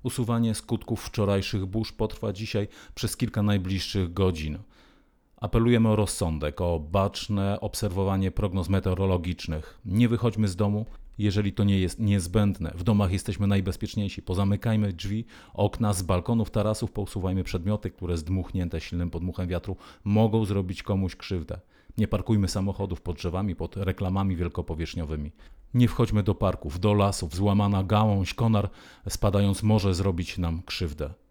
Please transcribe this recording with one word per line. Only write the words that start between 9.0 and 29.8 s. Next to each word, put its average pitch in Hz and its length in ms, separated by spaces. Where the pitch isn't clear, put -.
Nie 110 240
wychodźmy 107 400
z 90 80
domu, 104 300
jeżeli 101 340
to 104 120
nie 98 160
jest 87 180
niezbędne. 101 760
W 85 80
domach 101 300
jesteśmy 101 340
najbezpieczniejsi. 98 760
Pozamykajmy 101 720
drzwi, 101 320
okna, 104 380
z 98 100
balkonów, 98 480
tarasów 107 420
pousuwajmy 95 520
przedmioty, 95 460
które 87 260
zdmuchnięte 87 640
silnym 87 300
podmuchem 87 380
wiatru 90 280
mogą 110 400
zrobić 95 380
komuś 95 340
krzywdę. 90 440
Nie 107 100
parkujmy 101 400
samochodów 95 520
pod 87 160
drzewami, 92 400
pod 85 200
reklamami 95 600
wielkopowierzchniowymi. 78 960
Nie 123 140
wchodźmy 107 340
do 95 120
parków, 87 460
do 104 140
lasów. 98 400
Złamana 101 500
gałąź, 104 500
konar 107 360
spadając 101 540
może 104 320